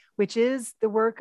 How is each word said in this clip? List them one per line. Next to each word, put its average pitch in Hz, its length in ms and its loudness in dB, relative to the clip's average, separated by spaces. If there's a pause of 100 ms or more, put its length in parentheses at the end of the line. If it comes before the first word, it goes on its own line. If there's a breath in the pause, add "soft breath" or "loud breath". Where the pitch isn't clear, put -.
(160 soft breath)
which 202 200 -2
is 240 440 0
the 220 80 0
work 220 320 0